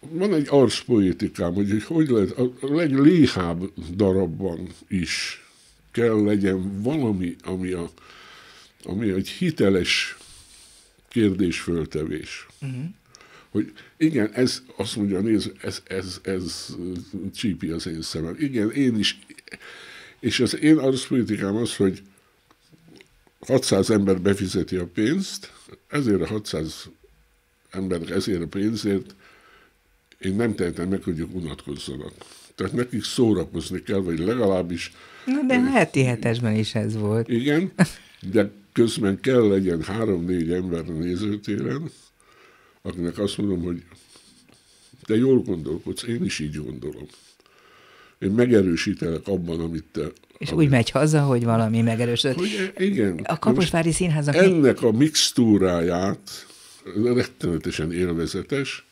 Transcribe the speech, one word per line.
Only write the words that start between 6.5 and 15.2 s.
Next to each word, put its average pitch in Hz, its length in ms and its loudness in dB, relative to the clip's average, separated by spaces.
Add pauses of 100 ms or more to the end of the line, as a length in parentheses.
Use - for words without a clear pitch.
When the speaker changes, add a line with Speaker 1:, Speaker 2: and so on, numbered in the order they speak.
Speaker 1:
valami, 107 600 -2
ami 92 300 -6
a, 85 180 -8 (960)
ami 101 260 -4
egy 95 180 -2
hiteles 98 880 0 (920)
kérdésföltevés. 85 1400 -2 (140)
Speaker 2:
Mhm. 131 200 -10 (720)
Speaker 1:
Hogy - 220 -4 (240)
igen, 147 360 0
ez, 127 300 0 (140)
azt 104 200 -6
mondja 101 220 0
a - 20 0